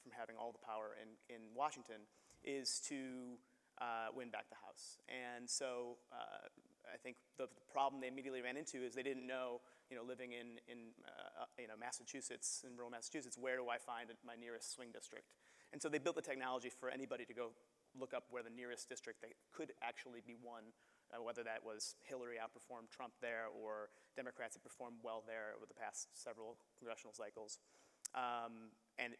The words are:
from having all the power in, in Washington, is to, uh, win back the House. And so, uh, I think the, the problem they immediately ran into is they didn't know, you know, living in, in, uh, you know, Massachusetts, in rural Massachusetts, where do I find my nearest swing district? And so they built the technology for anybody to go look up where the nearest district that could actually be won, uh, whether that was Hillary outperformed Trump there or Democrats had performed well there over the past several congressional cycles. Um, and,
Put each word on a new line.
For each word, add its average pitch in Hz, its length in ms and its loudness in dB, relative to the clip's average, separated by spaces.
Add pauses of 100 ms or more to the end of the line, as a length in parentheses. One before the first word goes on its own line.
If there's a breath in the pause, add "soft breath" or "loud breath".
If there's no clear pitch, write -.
from 120 160 -14
having 113 200 -2
all 113 160 2
the - 120 -10
power 107 380 2
in, 110 320 -8
in 113 80 -6 (140)
Washington, 120 500 4 (380 loud breath)
is 139 420 4
to, 127 480 0 (460 loud breath)
uh, 117 340 2
win 123 160 -2
back 107 180 -2
the - 160 -12
House. - 340 -10 (100)
And 123 420 -2
so, 123 480 2 (140)
uh, - 340 -4 (420)
I 90 80 -6
think 127 200 -4 (200)
the, 131 80 2
the - 260 -8
problem 139 300 8
they 127 80 2
immediately 131 320 0
ran 123 160 2
into 143 240 0
is 123 140 0
they 127 80 2
didn't 131 240 2
know, 127 340 2 (300 loud breath)
you 131 60 -4
know, 113 60 -2
living 127 300 -2
in, 120 240 -6 (160)
in, 117 160 -8 (160)
uh, - 400 -6 (160)
you 117 80 -4
know, 110 100 -6
Massachusetts, - 840 -2
in 123 120 -8
rural 120 140 -4
Massachusetts, 120 460 -2
where 127 200 6
do 123 120 4
I 120 80 6
find 117 320 -2 (160)
my 117 160 -6
nearest 117 320 -4
swing 123 200 -6
district? - 360 -8 (440 loud breath)
And 147 80 -2
so 156 100 4
they 151 80 8
built 170 180 6
the 160 80 4
technology 127 480 4
for - 160 -2
anybody 127 380 0
to 120 80 -8
go 113 180 0 (400)
look 131 220 -2
up 120 160 4
where 123 120 2
the 113 80 -4
nearest 120 380 -2
district 117 320 -4
that 113 120 -8 (200)
could 156 200 -2 (100)
actually 120 440 -2
be 120 160 -8
won, 113 300 -8 (400 loud breath)
uh, 117 100 -2
whether 117 220 2
that 113 180 2
was 110 320 -2 (140)
Hillary 120 320 0
outperformed 113 480 -6
Trump 123 320 -6
there 113 320 4
or 107 380 0 (260 loud breath)
Democrats 123 400 -2
had - 60 -14
performed 120 420 -6
well 113 220 2
there 110 300 0
over 107 120 -6
the - 80 -10
past - 400 0
several 113 400 -4 (220)
congressional 117 340 -2
cycles. 107 460 -4 (560 loud breath)
Um, 117 580 2 (260)
and, 120 220 4